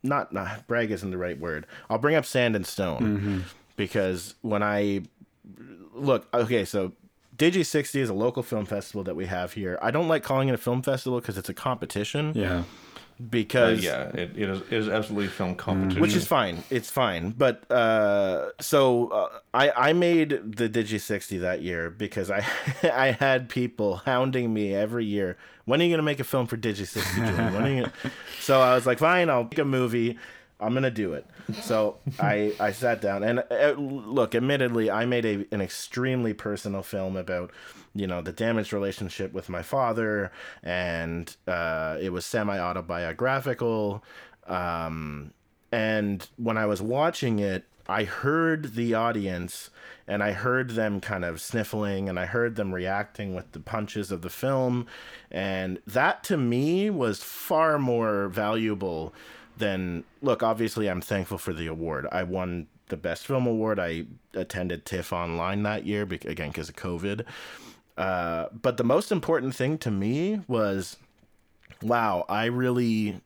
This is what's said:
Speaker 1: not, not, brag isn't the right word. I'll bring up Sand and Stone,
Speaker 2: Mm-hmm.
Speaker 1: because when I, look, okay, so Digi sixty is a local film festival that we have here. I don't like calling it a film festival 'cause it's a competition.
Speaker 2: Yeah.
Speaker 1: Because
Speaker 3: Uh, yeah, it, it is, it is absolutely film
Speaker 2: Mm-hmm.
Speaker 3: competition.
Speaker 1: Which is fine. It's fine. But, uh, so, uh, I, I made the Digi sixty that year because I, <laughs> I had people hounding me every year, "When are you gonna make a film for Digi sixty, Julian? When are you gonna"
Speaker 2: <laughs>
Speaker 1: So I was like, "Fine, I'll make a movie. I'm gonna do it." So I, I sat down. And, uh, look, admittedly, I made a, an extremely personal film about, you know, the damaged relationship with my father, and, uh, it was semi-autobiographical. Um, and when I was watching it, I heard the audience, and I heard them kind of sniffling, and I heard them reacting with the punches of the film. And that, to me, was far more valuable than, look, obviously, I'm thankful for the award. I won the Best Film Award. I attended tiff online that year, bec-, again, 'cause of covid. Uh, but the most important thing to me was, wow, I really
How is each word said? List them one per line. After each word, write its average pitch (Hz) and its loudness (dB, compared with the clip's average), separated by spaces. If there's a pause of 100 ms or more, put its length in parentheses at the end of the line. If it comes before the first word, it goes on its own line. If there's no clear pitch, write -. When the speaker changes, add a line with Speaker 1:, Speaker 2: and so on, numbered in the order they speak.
Speaker 1:
not, 139 -2
not, 95 -8
brag 117 0
isn't 95 -4
the 92 -4
right 87 -4
word. 80 -6 (240)
I'll 113 2
bring 147 4
up 147 2
Sand 120 2
and 92 0
Stone, - -2
Speaker 2:
Mm-hmm. 101 2 (380)
Speaker 1:
because 95 0
when 104 0
I, 104 2 (920)
look, 131 2
okay, 117 4
so 92 -2 (440)
Digi 175 6
sixty 143 0
is 117 0
a 101 0
local 117 0
film 107 -2
festival 101 -6
that 90 -4
we 92 -4
have 90 -4
here. 92 -4
I 117 2
don't 160 0
like 160 2
calling 135 2
it 127 4
a - -4
film 123 0
festival 127 0
'cause 98 -6
it's - -6
a 92 -8
competition. 131 -2
Speaker 2:
Yeah. 92 0 (680)
Speaker 1:
Because 113 4
Speaker 3:
Uh, 69 -2
yeah, 87 -2
it, 90 -4
it 101 0
is, 95 -2
it - -6
is 107 0
absolutely 104 0
film 92 -2
Speaker 2:
Mm-hmm. 92 -4
Speaker 3:
competition. 95 2
Speaker 1:
Which 202 6
is 175 2
fine. 95 2
It's 120 -2
fine. 98 0
But, 123 2
uh, 101 4 (100)
so, 127 4
uh, 101 0 (240)
I, 131 4
I 160 6
made 170 6 (280)
the 117 2
Digi 110 0
sixty 101 -4
that 90 0
year 85 -4
because 98 -4
I, 101 0 (220)
<laughs> 135 -2
I 131 4
had 127 2
people 110 0
hounding 127 2
me 104 0
every 107 0
year, 101 0 (280)
"When 139 4
are - 6
you 170 4
gonna 160 2
make 143 0
a 127 -2
film 127 0
for 123 -4
Digi 104 -2
sixty, 95 -2
Julian? 110 2
When 107 0
are 139 2
you 131 2
gonna" - -4 (100)
Speaker 2:
<laughs> - -10
Speaker 1:
So 135 6
I 127 8
was 120 2
like, 123 4
"Fine, 170 6
I'll 123 4
make 117 -4
a 143 2
movie. 120 2 (420)
I'm 113 0
gonna 131 2
do 101 -2
it." 69 -8 (360)
So 110 2 (200)
I, 104 2
I 104 2
sat 117 0
down. 98 0
And, 120 2
uh, 135 4
look, 131 0
admittedly, 120 2
I 110 2
made 120 2
a, 101 0
an 104 0
extremely 123 -2
personal 101 -4
film 95 -4
about, 90 -4 (420)
you 101 -2
know, 87 -2
the 87 -6
damaged 110 0
relationship 98 -2
with 92 -8
my 90 -6
father, 110 0 (320)
and, 85 -4 (120)
uh, 80 -2
it 95 -2
was 90 -4
semi-autobiographical. 104 -2 (440)
Um, 80 -4 (400)
and 107 0 (100)
when 113 0
I 110 2
was 101 0
watching 127 0
it, 95 0 (220)
I 104 0
heard 156 0
the 117 0
audience, 101 -2 (380)
and 101 0
I 104 2
heard 123 0
them 107 0
kind 92 -4
of 82 -4
sniffling, 101 -2
and 90 -2
I 90 -2
heard 117 -2
them 98 -2
reacting 98 -4
with - -10
the - -14
punches 104 -6
of 87 -6
the 87 -6
film. 127 0 (420)
And 95 -2
that, 127 2
to 175 2
me, 147 2
was 123 0
far 156 2
more 113 2
valuable 101 0 (440)
than, 92 -2 (180)
look, 131 2
obviously, 110 2
I'm 90 -2
thankful 98 -2
for 90 -6
the 80 -6
award. 80 -4
I 90 0
won 90 -4 (220)
the - -6
Best 82 -6
Film 127 0
Award. 110 0
I 85 -2 (280)
attended 90 -4
tiff 90 -4
online 87 -2
that 104 -2
year, 104 0
bec-, 95 -8
again, 80 -6
'cause 80 -8
of - -18
covid. 92 -4 (760)
Uh, 87 -2 (140)
but 123 0
the 123 0
most 143 2
important 147 0
thing 147 0
to 123 -4
me 147 0
was, 101 0 (840)
wow, 110 2
I 104 0
really 120 2